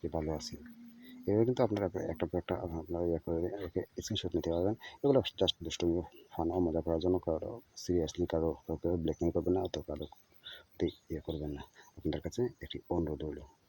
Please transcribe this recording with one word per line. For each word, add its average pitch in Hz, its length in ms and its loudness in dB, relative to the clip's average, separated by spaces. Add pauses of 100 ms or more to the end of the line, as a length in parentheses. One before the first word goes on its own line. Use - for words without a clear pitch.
যে 82 60 -2
"ভালো 80 240 0
আছি"। - 240 -6 (680)
এভাবে 104 180 6
কিন্তু 123 180 4
আপনারা 101 240 4 (260)
একটা 85 140 0
পর 87 120 0
একটা 90 160 0
আপনারা 85 520 -2
ইয়ে 85 120 2
করে 85 460 -2
একে 90 180 -4 (200)
স্ক্রিনশট - 320 -4
নিতে 85 160 0
পারবেন। 90 240 2 (300)
এগুলো 135 160 6
just - 420 0
দুষ্টুমি, 85 400 2 (340)
ফান 82 140 0
ও 87 100 0
মজা 82 200 2
করার 82 200 2
জন্য, 90 180 4
কারো - 420 -2 (160)
seriously 87 500 0
কারো, 82 260 2 (140)
কাউকে 82 220 -2
ব্ল্যাকমেইল 82 440 2
করবেন 85 200 2
না, 92 100 4
অথবা 82 260 -4
কারো 76 180 -6 (600)
প্রতি - 180 -2 (240)
ইয়ে 78 100 -4
করবেন 76 300 -4
না। 71 120 -6 (340)
আপনাদের 76 240 -2
কাছে - 220 -2 (200)
একটি - 160 -10 (100)
অনুরোধ 78 360 0
রইল। 71 160 -6 (280)